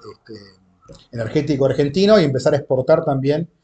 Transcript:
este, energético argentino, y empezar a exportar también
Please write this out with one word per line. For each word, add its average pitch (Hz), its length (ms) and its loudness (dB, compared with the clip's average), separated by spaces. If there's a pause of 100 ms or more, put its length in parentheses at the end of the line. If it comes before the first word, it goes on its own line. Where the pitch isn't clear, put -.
(140)
este, 107 260 -20 (760)
energético 131 520 -2
argentino, 185 540 2
y 165 60 2
empezar 143 280 0
a 143 40 2
exportar 143 480 0
también 143 420 -2 (160)